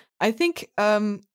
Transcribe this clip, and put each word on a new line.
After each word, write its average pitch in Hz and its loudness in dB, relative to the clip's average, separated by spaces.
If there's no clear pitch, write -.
I 214 2
think, 339 -2
um, 208 0